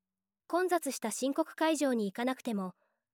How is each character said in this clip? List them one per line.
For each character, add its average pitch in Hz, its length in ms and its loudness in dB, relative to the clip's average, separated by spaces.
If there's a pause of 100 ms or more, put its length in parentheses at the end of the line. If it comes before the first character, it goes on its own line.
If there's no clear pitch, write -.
(460)
混 359 220 2
雑 330 240 0
し - 80 -10
た 226 100 -2
申 269 240 -2
告 - 220 -2
会 320 200 2
場 269 180 2
に 220 120 0
行 190 80 -4
か 240 100 -4
な 262 100 0
く - 80 -12
て 233 120 -4
も、 185 200 -4 (400)